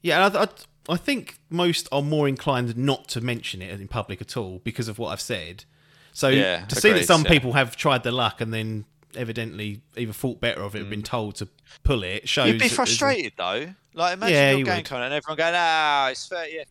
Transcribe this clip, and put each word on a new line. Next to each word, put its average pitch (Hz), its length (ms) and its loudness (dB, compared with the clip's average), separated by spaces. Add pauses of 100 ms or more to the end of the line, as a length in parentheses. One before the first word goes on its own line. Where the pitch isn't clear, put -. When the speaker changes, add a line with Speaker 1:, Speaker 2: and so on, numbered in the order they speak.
Speaker 1:
Yeah, 175 240 4
and 202 100 2
I, 185 80 4
I, 214 40 -2 (420)
I 170 60 2
think - 420 -4 (120)
most 170 400 0
are 143 120 0
more 147 260 2
inclined 123 480 -2
not 135 340 0
to 120 100 -4
mention 117 420 -6
it 95 180 -10
in 98 80 -14
public 101 320 -6
at - 160 -10
all 92 280 -6
because 113 240 -6
of 107 100 -10
what 113 140 -6
I've 101 80 -8
said. 92 440 -8 (480)
So - 160 0
Speaker 2:
Yeah, 95 380 2
Speaker 1:
to - 80 -6
see - 160 4
that 196 60 6
Speaker 2:
agreed, 170 100 4
Speaker 1:
some 160 180 6
Speaker 2:
yeah. 175 60 2
Speaker 1:
people 127 240 4
have 135 220 2
tried 131 260 2
their 120 100 -2
luck 120 280 0
and 113 120 -4
then 110 320 -4 (320)
evidently 110 640 -6 (160)
either 113 160 -6
thought 123 260 -6
better 117 240 -2
of 101 140 -6
it 101 60 -6
or - 20 -8
been 104 160 -6
Speaker 2:
Mm. 107 60 -8
Speaker 1:
told 107 300 -4
to 101 120 -10 (340)
pull 123 200 2
it 92 260 -6
shows - 200 2
Speaker 2:
You'd 113 60 6
be 113 40 0
Speaker 1:
that - 60 4
there's 240 80 4
a - 40 0
Speaker 2:
frustrated, 247 600 0
though. 110 360 -4 (200)
Like, 175 200 0
imagine 190 200 0
Speaker 1:
Yeah, 139 160 6
Speaker 2:
your 135 100 4
Speaker 1:
you 135 60 -2
Speaker 2:
game 180 100 0
Speaker 1:
would. - 80 -6
Speaker 2:
coming 123 180 -6
out 123 40 -4
and 139 80 -4
everyone 151 240 -6
going, 165 180 2
"Ah, 156 540 2
it's - 180 -10
thirty 160 300 -8
F 143 120 -10